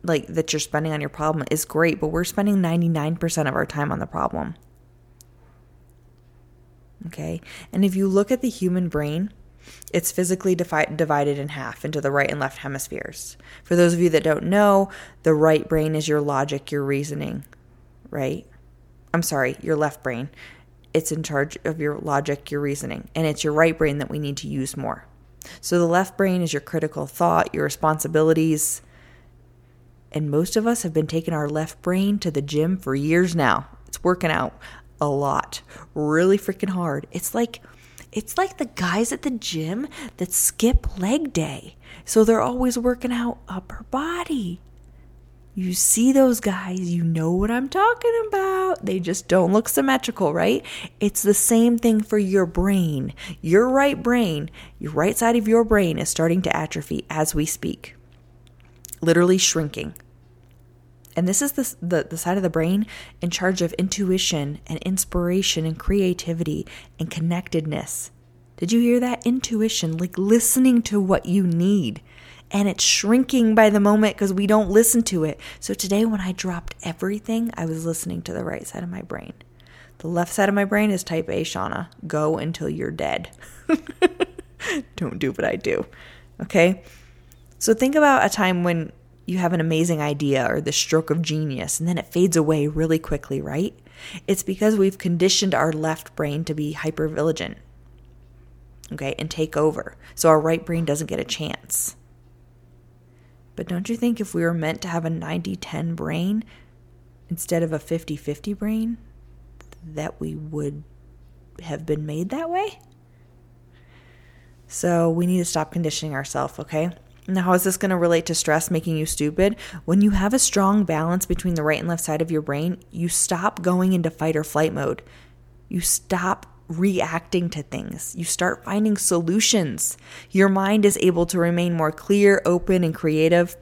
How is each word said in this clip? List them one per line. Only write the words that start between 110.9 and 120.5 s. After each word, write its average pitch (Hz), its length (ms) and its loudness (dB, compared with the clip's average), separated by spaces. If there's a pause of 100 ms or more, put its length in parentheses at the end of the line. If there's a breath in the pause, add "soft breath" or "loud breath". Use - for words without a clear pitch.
have 156 200 -8
been 151 220 -4
made 160 240 -6
that 330 180 -6
way? 381 300 -4 (1900 soft breath)
So 170 420 0
we 175 160 0
need 180 120 2
to 175 60 0
stop - 280 -4
conditioning 156 420 -4
ourselves, 135 460 -6
okay? 156 320 -2 (380)
Now, 190 120 0
how 185 100 4
is 180 120 4
this 185 120 0
gonna 185 220 0
relate 170 280 4
to 170 80 -2
stress 160 360 0
making 165 260 -2
you 156 80 -2
stupid? 165 520 0 (280 loud breath)
When 185 160 4
you 208 120 6
have 196 200 2
a 262 60 2
strong 202 460 2